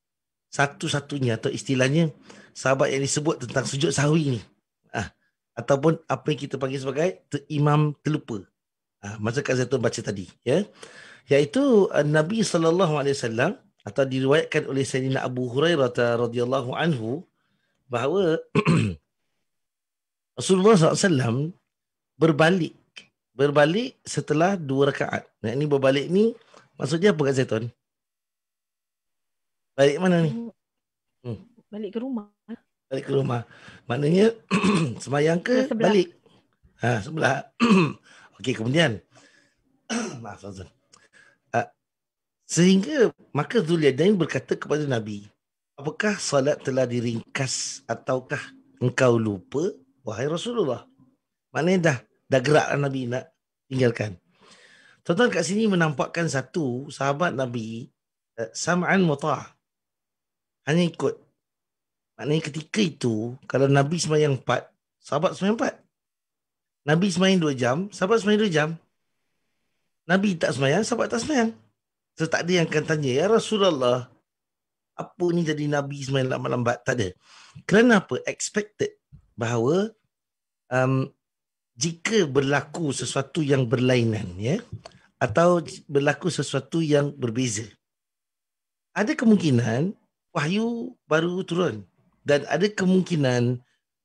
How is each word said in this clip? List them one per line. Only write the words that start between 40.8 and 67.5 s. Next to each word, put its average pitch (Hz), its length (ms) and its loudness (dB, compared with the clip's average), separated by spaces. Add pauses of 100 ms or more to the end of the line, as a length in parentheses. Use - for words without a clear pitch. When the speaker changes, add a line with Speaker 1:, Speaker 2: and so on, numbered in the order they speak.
Speaker 1:
Ah, - 160 -2 (720)
sehingga 190 720 2 (160)
maka 143 320 -2
Zulyadain 156 560 2
berkata - 400 -4
kepada 151 300 -4
Nabi, 107 420 -6 (480)
"Apakah 170 400 -4
solat 143 460 0
telah 131 240 0
diringkas 120 960 -6
ataukah 123 540 -4 (420)
engkau 123 320 4
lupa, 113 540 -2 (340)
wahai 110 240 -6
Rasulullah?" 170 640 -4 (640)
Maknanya 175 260 0
dah, 156 180 2 (300)
dah 135 160 4
geraklah 147 360 2
Nabi 135 280 -4
nak 123 220 -6 (380)
tinggalkan. 117 480 0 (880)
Tuan-tuan, 202 280 2
kat 170 160 -2
sini 208 160 0
menampakkan 170 640 0
satu 135 640 -4
sahabat 143 400 -2
Nabi, 120 560 -6 (480)
eh, 113 160 -8
sam'an 175 560 0
wa 143 80 2
ta'ah. - 400 -4 (1120)
Hanya 170 160 4
ikut. 165 320 -2 (1040)
Maknanya 151 240 -2
ketika 156 400 -4
itu, 120 540 -4 (100)
kalau 135 240 2
Nabi 139 240 2
sembahyang 151 460 0
empat, - 260 -2 (320)
sahabat 160 320 -2
sembahyang 202 240 -2
empat. - 180 -4 (1080)
Nabi 170 240 2
sembahyang 185 320 2
dua 151 140 0